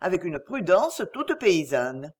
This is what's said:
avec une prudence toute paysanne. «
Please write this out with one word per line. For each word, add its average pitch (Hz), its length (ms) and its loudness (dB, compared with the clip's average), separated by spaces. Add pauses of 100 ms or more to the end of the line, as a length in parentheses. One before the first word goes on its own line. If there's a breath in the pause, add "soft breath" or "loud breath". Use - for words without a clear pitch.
avec 180 200 0
une 156 160 -6
prudence 220 640 2 (140)
toute 302 240 -4
paysanne. « 139 800 0